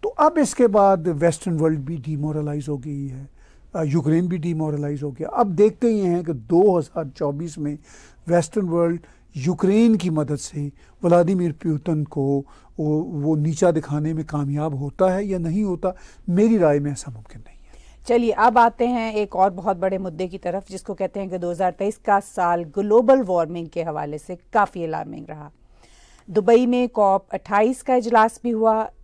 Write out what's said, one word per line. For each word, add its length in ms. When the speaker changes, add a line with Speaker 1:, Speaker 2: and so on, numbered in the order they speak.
Speaker 1:
तो 60
अब 280
इसके 300
बाद 400
वेस्टर्न 500
वर्ल्ड 220
भी 180
डिमोरलाइज 720
हो 80
गई 300
है, 220
अ, 80
यूक्रेन 440
भी 100
डिमोरलाइज 680
हो 80
गया। 160
अब 200
देखते 420
ये 180
हैं 160
कि 100
दो 440
हज़ार 300
चौबीस 500
में 200
वेस्टर्न 380
वर्ल्ड 340
यूक्रेन 580
की 140
मदद 260
से 360
व्लादिमीर 480
पुतिन 520
को 420
वो, 220
वो 340
नीचा 360
दिखाने 420
में 120
कामयाब 500
होता 380
है 140
या 120
नहीं 240
होता। 320
मेरी 280
राय 220
में 120
ऐसा 200
मुमकिन 360
नहीं 100
है। 500
Speaker 2:
चलिए, 240
अब 260
आते 300
हैं 260
एक 220
और 140
बहुत 280
बड़े 200
मुद्दे 300
की 100
तरफ, 320
जिसको 240
कहते 260
हैं 100
कि 80
दो 140
हज़ार 200
तेईस 260
का 220
साल 440
ग्लोबल 600
वार्मिंग 440
के 160
हवाले 340
से 180
काफ़ी 480
अलार्मिंग 460
रहा। 220
दुबई 360
में 240
कॉप 440
अट्ठाईस 480
का 140
इजलास 480
भी 60
हुआ 400